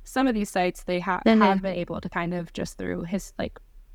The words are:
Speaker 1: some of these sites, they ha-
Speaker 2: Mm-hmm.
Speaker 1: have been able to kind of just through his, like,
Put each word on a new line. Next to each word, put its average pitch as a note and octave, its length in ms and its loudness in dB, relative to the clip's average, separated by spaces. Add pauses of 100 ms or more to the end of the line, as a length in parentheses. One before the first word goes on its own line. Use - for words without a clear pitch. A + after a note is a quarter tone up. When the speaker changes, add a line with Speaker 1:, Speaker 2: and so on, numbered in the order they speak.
Speaker 1:
some C4+ 240 0
of B3 60 2
these G#3 160 -2
sites, F3+ 340 0
they F3+ 160 -2
ha- F3+ 260 -2
Speaker 2:
Mm-hmm. A3 160 8
Speaker 1:
have G3 200 6
been F#3+ 140 -4
able E3+ 260 -6
to F3+ 80 -8
kind F3 240 -4
of F3 180 -6
just - 260 -8
through F3+ 260 -4
his, F3+ 360 -6
like, - 180 -6 (380)